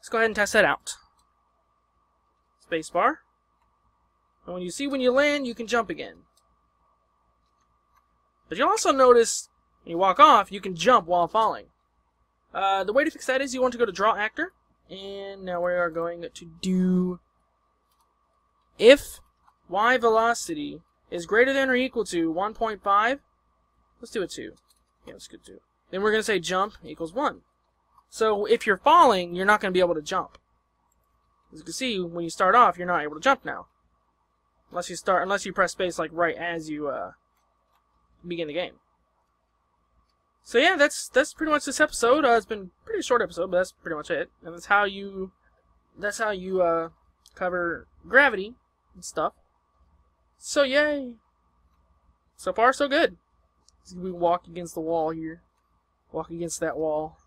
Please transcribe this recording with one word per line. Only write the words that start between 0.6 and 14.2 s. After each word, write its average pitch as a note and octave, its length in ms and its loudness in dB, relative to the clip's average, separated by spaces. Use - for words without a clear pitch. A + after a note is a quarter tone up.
out. - 300 -2
Space D#3+ 280 -8
bar. A#3 300 0
And F3 100 -12
when F3+ 100 -8
you F3+ 80 -8
see C#4+ 160 -6
when C#4 120 -2
you B3+ 120 4
land, C#4+ 340 2
you A#3+ 80 -6
can A3 140 -10
jump A3+ 200 0
again. G#2+ 280 -10
But E3 100 -10
you'll C#4+ 100 2
also G4 220 0
notice B3 600 4
when - 80 -12
you E3 60 -4
walk F#3 200 2
off, C4 320 8
you G3 100 -10
can F#3+ 140 -8
jump F#3 320 4
while E3+ 220 2
falling. F3+ 380 0
Uh, G3 300 0
the F#3+ 100 -4
way C#4 120 4
to D#4+ 60 -4
fix - 160 -16
that C4 140 -2
is C4+ 140 -6
you B3+ 80 -2
want B3+ 100 0
to A#3+ 60 -12
go A#3 80 0
to G3+ 60 -6
Draw G3 240 0
Actor. A3 360 -6